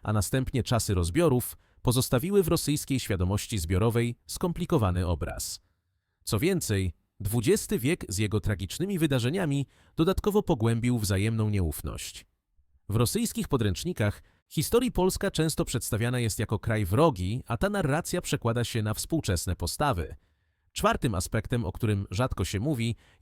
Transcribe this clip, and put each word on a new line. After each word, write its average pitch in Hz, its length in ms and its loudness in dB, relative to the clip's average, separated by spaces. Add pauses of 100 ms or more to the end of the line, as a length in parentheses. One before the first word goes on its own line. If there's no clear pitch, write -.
a 107 100 -2
następnie 123 500 0
czasy 110 320 0
rozbiorów – 117 640 2 (260)
pozostawiły 135 600 2
w 156 60 -2
rosyjskiej 143 520 0
świadomości 98 580 0
zbiorowej 113 580 2 (100)
skomplikowany 107 800 0
obraz. - 540 -4 (640)
Co 110 140 0
więcej, 104 540 0 (280)
dwudziesty 120 580 2
wiek 139 300 0
z 90 100 -4
jego 107 220 0
tragicznymi 131 580 -2
wydarzeniami 139 680 0 (300)
dodatkowo 190 460 2
pogłębił 117 560 2
wzajemną 107 520 0
nieufność. 78 760 -4 (640)
W 101 80 0
rosyjskich 185 520 0
podręcznikach 110 720 0 (260)
historii 233 440 2
Polska 185 380 0
często 160 340 0
przedstawiana 120 540 -2
jest 117 200 -2
jako 113 200 -2
kraj 107 260 -2
wrogi, 110 640 2
a 120 100 -2
ta 202 140 0
narracja 175 500 -2
przekłada 117 440 -2
się 113 180 -2
na 107 120 -2
współczesne 95 640 -2
postawy. 87 600 -2 (560)
Czwartym 196 420 0
aspektem, 113 500 -2
o 80 80 -4
którym 104 380 -2
rzadko 101 340 -2
się 98 160 -2
mówi, 117 360 -2 (260)